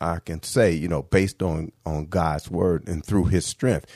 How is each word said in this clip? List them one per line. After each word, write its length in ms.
I 160
can 240
say, 300
you 160
know, 160
based 400
on, 280
on 220
God's 420
word 380
and 180
through 200
his 200
strength, 400